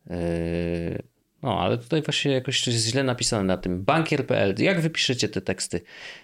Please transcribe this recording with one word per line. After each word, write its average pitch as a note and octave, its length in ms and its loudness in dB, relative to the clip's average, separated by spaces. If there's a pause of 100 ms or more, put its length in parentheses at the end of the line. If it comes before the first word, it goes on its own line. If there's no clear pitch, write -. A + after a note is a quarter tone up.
(100)
y, E2+ 920 -2 (400)
no, G2+ 180 0
ale A2 180 2
tutaj D3+ 240 -2
właśnie D3 300 0
jakoś C3 320 0
coś B2 100 0
jest A2 120 0
źle B2+ 180 0
napisane A#2+ 400 0
na F#2+ 120 4
tym. F2+ 280 -4
Bankier D3 420 2
P A2+ 120 2
L, G2+ 200 2
jak E3+ 220 2
wy D#3 100 2
piszecie B2 380 0
te - 120 -2
teksty? - 400 -4 (440)